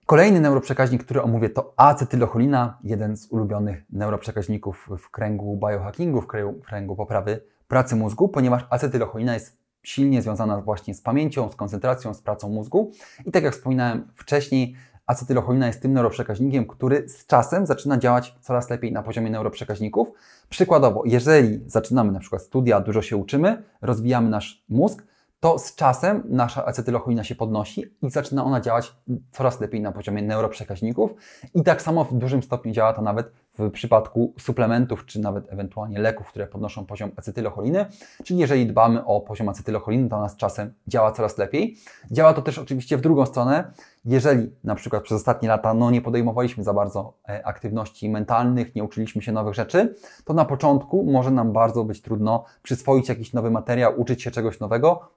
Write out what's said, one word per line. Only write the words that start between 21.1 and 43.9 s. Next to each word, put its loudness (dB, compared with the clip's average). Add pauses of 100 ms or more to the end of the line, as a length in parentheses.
zaczynamy 2
na -4
przykład -8
studia, 2
dużo 0
się -6
uczymy, 0 (180)
rozwijamy 2
nasz -6
mózg, 0 (380)
to 4
z -12
czasem 2
nasza 0
acetylocholina -2
się -8
podnosi -4 (180)
i -2
zaczyna -2
ona 2
działać -2 (360)
coraz -2
lepiej -4
na -4
poziomie -6
neuroprzekaźników. -2 (400)
I 4
tak 2
samo 0
w -4
dużym 0
stopniu -6
działa 2
to -6
nawet -4 (260)
w -2
przypadku 2
suplementów, -2
czy -8
nawet -6
ewentualnie -8
leków, -2
które -8
podnoszą -10
poziom -10
acetylocholiny. -4 (380)
Czyli 0
jeżeli 4
dbamy 4
o 0
poziom -6
acetylocholiny, -2
to -4
ona -4
z -12
czasem -6 (120)
działa 2
coraz -4
lepiej. -2 (340)
Działa 8
to -2
też -4
oczywiście -2
w -2
drugą 6
stronę. 0 (320)